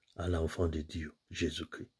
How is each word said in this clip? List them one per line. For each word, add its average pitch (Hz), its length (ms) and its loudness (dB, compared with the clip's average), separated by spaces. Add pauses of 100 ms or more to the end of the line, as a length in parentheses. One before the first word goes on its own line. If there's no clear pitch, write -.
(180)
à 85 100 0
l'enfant 85 400 4
de 80 140 2
Dieu, 78 320 -6 (180)
Jésus-Christ ? - 580 -2 (100)